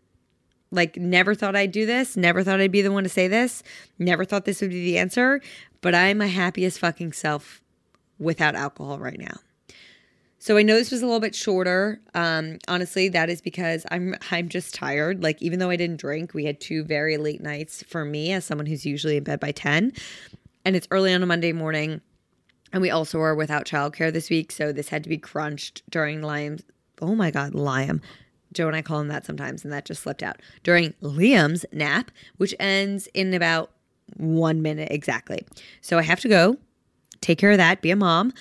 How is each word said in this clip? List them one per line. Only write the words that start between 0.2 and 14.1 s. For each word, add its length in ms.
Like, 260
never 380
thought 220
I'd 160
do 140
this. 300
Never 280
thought 180
I'd 100
be 100
the 100
one 120
to 60
say 180
this. 360
Never 260
thought 200
this 160
would 80
be 160
the 140
answer. 420
But 140
I'm 240
my 80
happiest 520
fucking 340
self 480
without 340
alcohol 460
right 200
now. 180
So 180
I 40
know 140
this 160
was 100
a 40
little 140
bit 140
shorter. 680
Um, 540
honestly, 420
that 200
is 120
because 480
I'm, 260